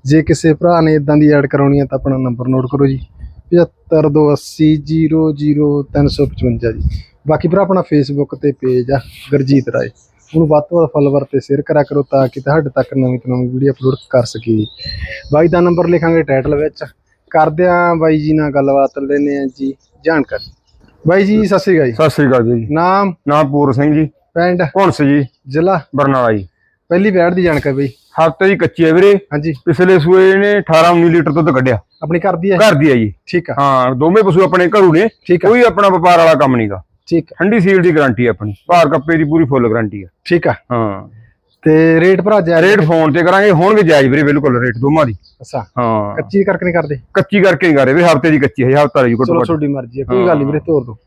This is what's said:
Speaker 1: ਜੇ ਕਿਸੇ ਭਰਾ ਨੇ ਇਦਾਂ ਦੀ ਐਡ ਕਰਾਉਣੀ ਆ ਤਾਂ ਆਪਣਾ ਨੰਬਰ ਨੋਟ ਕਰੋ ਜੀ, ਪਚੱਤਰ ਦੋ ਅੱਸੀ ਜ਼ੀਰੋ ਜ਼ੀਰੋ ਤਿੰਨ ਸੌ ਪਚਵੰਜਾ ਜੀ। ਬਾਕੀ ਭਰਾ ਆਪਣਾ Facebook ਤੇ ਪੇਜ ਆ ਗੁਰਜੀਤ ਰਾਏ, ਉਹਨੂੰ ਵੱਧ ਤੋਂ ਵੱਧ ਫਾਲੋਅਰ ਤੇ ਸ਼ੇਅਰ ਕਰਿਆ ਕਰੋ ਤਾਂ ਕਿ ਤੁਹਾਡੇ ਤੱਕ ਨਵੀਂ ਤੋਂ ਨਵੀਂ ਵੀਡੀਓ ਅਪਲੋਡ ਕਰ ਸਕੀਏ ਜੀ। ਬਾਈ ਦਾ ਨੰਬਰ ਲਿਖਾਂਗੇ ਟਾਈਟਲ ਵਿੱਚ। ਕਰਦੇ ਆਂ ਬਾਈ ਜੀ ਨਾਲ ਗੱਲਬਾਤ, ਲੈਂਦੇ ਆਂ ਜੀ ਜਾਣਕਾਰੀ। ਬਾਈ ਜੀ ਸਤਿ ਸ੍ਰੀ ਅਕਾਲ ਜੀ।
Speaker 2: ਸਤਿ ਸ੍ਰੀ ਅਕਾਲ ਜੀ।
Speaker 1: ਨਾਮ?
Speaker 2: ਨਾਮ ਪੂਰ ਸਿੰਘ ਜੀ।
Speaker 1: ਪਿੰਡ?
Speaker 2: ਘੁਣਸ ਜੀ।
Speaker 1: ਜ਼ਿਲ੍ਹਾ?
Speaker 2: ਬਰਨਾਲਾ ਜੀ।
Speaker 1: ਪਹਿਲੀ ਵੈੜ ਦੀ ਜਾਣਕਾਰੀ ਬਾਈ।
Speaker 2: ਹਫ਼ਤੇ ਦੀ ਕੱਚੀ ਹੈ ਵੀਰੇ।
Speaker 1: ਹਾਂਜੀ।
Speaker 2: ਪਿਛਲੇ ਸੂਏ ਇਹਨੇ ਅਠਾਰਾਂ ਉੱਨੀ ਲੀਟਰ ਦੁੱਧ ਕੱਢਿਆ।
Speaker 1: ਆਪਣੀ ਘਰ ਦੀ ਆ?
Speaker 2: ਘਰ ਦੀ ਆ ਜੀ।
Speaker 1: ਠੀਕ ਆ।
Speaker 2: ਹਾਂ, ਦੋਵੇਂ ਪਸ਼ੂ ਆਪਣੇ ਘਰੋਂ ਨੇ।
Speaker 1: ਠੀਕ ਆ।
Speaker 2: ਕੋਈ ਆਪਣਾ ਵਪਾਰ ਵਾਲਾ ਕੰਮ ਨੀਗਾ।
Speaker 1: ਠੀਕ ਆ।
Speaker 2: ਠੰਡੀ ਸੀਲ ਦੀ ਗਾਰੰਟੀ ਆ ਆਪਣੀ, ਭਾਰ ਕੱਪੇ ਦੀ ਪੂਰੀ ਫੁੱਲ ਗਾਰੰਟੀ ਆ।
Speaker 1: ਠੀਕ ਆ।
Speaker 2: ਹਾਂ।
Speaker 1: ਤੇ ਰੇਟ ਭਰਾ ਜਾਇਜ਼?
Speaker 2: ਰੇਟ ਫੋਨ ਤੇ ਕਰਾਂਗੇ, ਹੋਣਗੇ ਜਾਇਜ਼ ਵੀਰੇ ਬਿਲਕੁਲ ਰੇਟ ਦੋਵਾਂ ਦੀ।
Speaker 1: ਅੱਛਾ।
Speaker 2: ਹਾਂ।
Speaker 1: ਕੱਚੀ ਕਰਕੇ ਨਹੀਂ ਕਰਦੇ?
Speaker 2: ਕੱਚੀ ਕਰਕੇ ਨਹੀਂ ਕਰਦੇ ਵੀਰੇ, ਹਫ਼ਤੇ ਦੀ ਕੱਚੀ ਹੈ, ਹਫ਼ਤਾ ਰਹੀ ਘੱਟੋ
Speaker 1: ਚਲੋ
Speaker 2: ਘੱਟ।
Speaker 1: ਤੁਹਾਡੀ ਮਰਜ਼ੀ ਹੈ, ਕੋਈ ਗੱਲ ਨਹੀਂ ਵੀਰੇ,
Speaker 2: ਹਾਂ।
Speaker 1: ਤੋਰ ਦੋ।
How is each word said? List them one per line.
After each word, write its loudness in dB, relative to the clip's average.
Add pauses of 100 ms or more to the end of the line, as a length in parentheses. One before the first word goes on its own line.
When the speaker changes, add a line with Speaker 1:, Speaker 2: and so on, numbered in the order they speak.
Speaker 1:
ਜੇ 2
ਕਿਸੇ 0
ਭਰਾ 0
ਨੇ 2
ਇਦਾਂ 0
ਦੀ 4
ਐਡ 2
ਕਰਾਉਣੀ 0
ਆ 0
ਤਾਂ -6
ਆਪਣਾ -4
ਨੰਬਰ -4
ਨੋਟ -2
ਕਰੋ 0
ਜੀ, -2 (220)
ਪਚੱਤਰ -2
ਦੋ 2
ਅੱਸੀ -2
ਜ਼ੀਰੋ -2
ਜ਼ੀਰੋ -2
ਤਿੰਨ -2
ਸੌ -2
ਪਚਵੰਜਾ -4
ਜੀ। -6 (400)
ਬਾਕੀ -2
ਭਰਾ 0
ਆਪਣਾ -2
Facebook -4
ਤੇ -2
ਪੇਜ -4
ਆ 0 (320)
ਗੁਰਜੀਤ 0
ਰਾਏ, -4 (460)
ਉਹਨੂੰ 2
ਵੱਧ 2
ਤੋਂ -2
ਵੱਧ 0
ਫਾਲੋਅਰ 0
ਤੇ -4
ਸ਼ੇਅਰ -4
ਕਰਿਆ 0
ਕਰੋ -2
ਤਾਂ 0
ਕਿ -10
ਤੁਹਾਡੇ -2
ਤੱਕ -4
ਨਵੀਂ -2
ਤੋਂ -6
ਨਵੀਂ -4
ਵੀਡੀਓ -2
ਅਪਲੋਡ -2 (160)
ਕਰ 2
ਸਕੀਏ -4
ਜੀ। -2 (680)
ਬਾਈ 2
ਦਾ 0
ਨੰਬਰ 0
ਲਿਖਾਂਗੇ 0
ਟਾਈਟਲ -2
ਵਿੱਚ। -6 (460)
ਕਰਦੇ 0
ਆਂ 0
ਬਾਈ 0
ਜੀ -2
ਨਾਲ 0
ਗੱਲਬਾਤ, 0
ਲੈਂਦੇ -4
ਆਂ -6
ਜੀ -8 (300)
ਜਾਣਕਾਰੀ। -4 (560)
ਬਾਈ 2
ਜੀ 0
ਸਤਿ 0
ਸ੍ਰੀ 0
ਅਕਾਲ 2
ਜੀ। -2
Speaker 2:
ਸਤਿ 0
ਸ੍ਰੀ 0
ਅਕਾਲ 2
ਜੀ। -2
Speaker 1:
ਨਾਮ? 0 (140)
Speaker 2:
ਨਾਮ 0
ਪੂਰ 0
ਸਿੰਘ 0
ਜੀ। 0 (300)
Speaker 1:
ਪਿੰਡ? -2
Speaker 2:
ਘੁਣਸ -2
ਜੀ। 2 (240)
Speaker 1:
ਜ਼ਿਲ੍ਹਾ? -2 (160)
Speaker 2:
ਬਰਨਾਲਾ 0
ਜੀ। -6 (400)
Speaker 1:
ਪਹਿਲੀ 0
ਵੈੜ 0
ਦੀ -2
ਜਾਣਕਾਰੀ -2
ਬਾਈ। -4
Speaker 2:
ਹਫ਼ਤੇ -2
ਦੀ 2
ਕੱਚੀ -2
ਹੈ 2
ਵੀਰੇ। 4
Speaker 1:
ਹਾਂਜੀ। -4 (120)
Speaker 2:
ਪਿਛਲੇ 2
ਸੂਏ 4
ਇਹਨੇ 2
ਅਠਾਰਾਂ 2
ਉੱਨੀ 2
ਲੀਟਰ 0
ਦੁੱਧ 0
ਕੱਢਿਆ। 0 (240)
Speaker 1:
ਆਪਣੀ -4
ਘਰ -2
ਦੀ -4
ਆ? 2
Speaker 2:
ਘਰ 4
ਦੀ 2
ਆ 4
ਜੀ। -2 (120)
Speaker 1:
ਠੀਕ -6
ਆ। -6
Speaker 2:
ਹਾਂ, 0
ਦੋਵੇਂ 2
ਪਸ਼ੂ 2
ਆਪਣੇ 0
ਘਰੋਂ 4
ਨੇ। 2 (180)
Speaker 1:
ਠੀਕ 0
ਆ। 4
Speaker 2:
ਕੋਈ 4
ਆਪਣਾ 2
ਵਪਾਰ 4
ਵਾਲਾ 4
ਕੰਮ 0
ਨੀਗਾ। -4 (240)
Speaker 1:
ਠੀਕ -4
ਆ। -20
Speaker 2:
ਠੰਡੀ 0
ਸੀਲ 2
ਦੀ 2
ਗਾਰੰਟੀ 0
ਆ 2
ਆਪਣੀ, -8 (120)
ਭਾਰ 4
ਕੱਪੇ -2
ਦੀ 0
ਪੂਰੀ 0
ਫੁੱਲ -2
ਗਾਰੰਟੀ -6
ਆ। -18 (180)
Speaker 1:
ਠੀਕ -2
ਆ। -2 (180)
Speaker 2:
ਹਾਂ। -6 (540)
Speaker 1:
ਤੇ 4
ਰੇਟ 2
ਭਰਾ 0
ਜਾਇਜ਼? 2
Speaker 2:
ਰੇਟ 2
ਫੋਨ 2
ਤੇ 0
ਕਰਾਂਗੇ, 2
ਹੋਣਗੇ 2
ਜਾਇਜ਼ 4
ਵੀਰੇ 2
ਬਿਲਕੁਲ 0
ਰੇਟ -4
ਦੋਵਾਂ 0
ਦੀ। -6
Speaker 1:
ਅੱਛਾ। -14 (120)
Speaker 2:
ਹਾਂ। -2
Speaker 1:
ਕੱਚੀ -2
ਕਰਕੇ -4
ਨਹੀਂ -4
ਕਰਦੇ? -4 (160)
Speaker 2:
ਕੱਚੀ 0
ਕਰਕੇ 2
ਨਹੀਂ 4
ਕਰਦੇ 2
ਵੀਰੇ, 2
ਹਫ਼ਤੇ 2
ਦੀ 2
ਕੱਚੀ -2
ਹੈ, 2
ਹਫ਼ਤਾ 0
ਰਹੀ 2
ਘੱਟੋ -2
Speaker 1:
ਚਲੋ 0
Speaker 2:
ਘੱਟ। -2
Speaker 1:
ਤੁਹਾਡੀ -4
ਮਰਜ਼ੀ -8
ਹੈ, -8
ਕੋਈ 0
ਗੱਲ 2
ਨਹੀਂ -2
ਵੀਰੇ, -4
Speaker 2:
ਹਾਂ। -8
Speaker 1:
ਤੋਰ -2
ਦੋ। -16 (100)